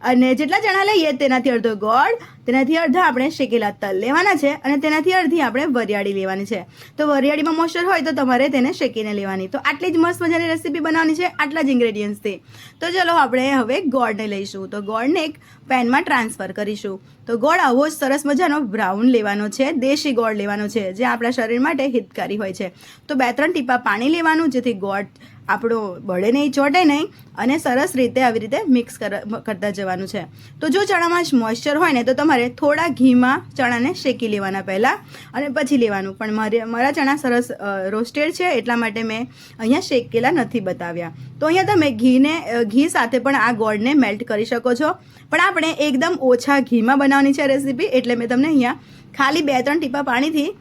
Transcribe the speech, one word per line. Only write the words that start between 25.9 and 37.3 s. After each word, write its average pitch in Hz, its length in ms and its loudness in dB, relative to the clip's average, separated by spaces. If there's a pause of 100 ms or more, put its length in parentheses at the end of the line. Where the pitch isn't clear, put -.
બળે 196 320 0
નહીં, 285 180 2
ચોટે 285 340 2
નહીં 294 240 2 (300)
અને 262 200 0
સરસ 294 380 0
રીતે 254 260 2
આવી 226 180 2
રીતે 220 160 -4 (120)
મિક્સ 240 300 0
કર-, 208 480 -6
કરતા 208 240 -4
જવાનું 190 380 -6
છે. 180 180 -8 (340)
તો 311 80 -2
જો 381 160 2
ચણામાં 349 400 2
જ 285 100 -2
મોઇસ્ચર 233 420 0
હોય 330 160 4
ને 240 100 2
તો 247 100 2
તમારે 262 360 2
થોડા 302 400 0
ઘીમાં 254 540 4 (140)
ચણાને 247 380 0
શેકી 233 340 -2
લેવાના 196 320 -2
પહેલાં 202 380 0 (360)
અને 285 140 -4
પછી 285 280 0
લેવાનું. 196 380 0
પણ 214 180 -6
મારે, 220 320 -2
મારા 233 260 0
ચણા 285 260 0
સરસ, 240 360 -2